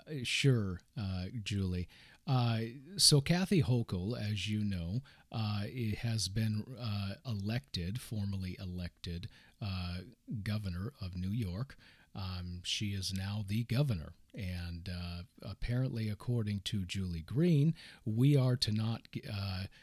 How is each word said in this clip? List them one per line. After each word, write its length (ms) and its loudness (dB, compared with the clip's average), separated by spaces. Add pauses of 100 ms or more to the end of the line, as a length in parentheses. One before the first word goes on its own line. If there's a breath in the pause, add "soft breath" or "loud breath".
uh, 60 -10 (120)
sure, 580 4 (180)
uh, 240 -2 (180)
Julie. 460 0 (380 loud breath)
Uh, 320 4 (380)
so 240 8
Kathy 420 4
Hochul, 580 2
as 280 -2
you 160 0
know, 360 -2 (300 loud breath)
uh, 320 -2
i-, 380 -2
has 280 0
been, 360 0 (140)
uh, 360 -2 (100)
elected, 760 -2
formally 580 -4
elected, 720 -6 (340 loud breath)
uh, 360 -4 (440)
governor 580 -2
of 160 -6
New 140 0
York. 460 -2 (400 loud breath)
Um, 480 -6
she 240 -2
is 260 -4
now 320 -2
the 180 0
governor. 500 0 (200)
And, 580 -6
uh, 300 -6 (200)
apparently, 640 -2
according 560 0
to 200 -2
Julie 380 -2
Green, 520 4 (300 loud breath)
we 320 6
are 200 6
to 160 0
not, 300 0 (300)
uh, 320 -4 (180 loud breath)